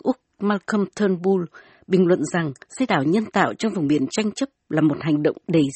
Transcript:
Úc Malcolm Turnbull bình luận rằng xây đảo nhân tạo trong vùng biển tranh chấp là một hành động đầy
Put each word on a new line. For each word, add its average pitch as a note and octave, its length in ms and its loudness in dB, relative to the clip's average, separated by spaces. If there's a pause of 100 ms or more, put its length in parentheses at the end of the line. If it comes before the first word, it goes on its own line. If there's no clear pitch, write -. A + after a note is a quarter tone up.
Úc B3+ 120 0 (240)
Malcolm G3+ 460 -2 (100)
Turnbull F3+ 480 0 (440)
bình F3+ 200 4
luận F3 120 4 (140)
rằng D#3+ 200 -4 (160)
xây - 180 -4
đảo D3 160 0
nhân G3 220 0
tạo D#3 280 0
trong G#3 200 -4
vùng E3 140 -2
biển C#3+ 240 2
tranh G#3+ 200 -2
chấp - 180 -6 (200)
là D#3 120 0
một D#3 200 4
hành D3+ 220 0
động D#3 120 0 (120)
đầy E3 140 4 (140)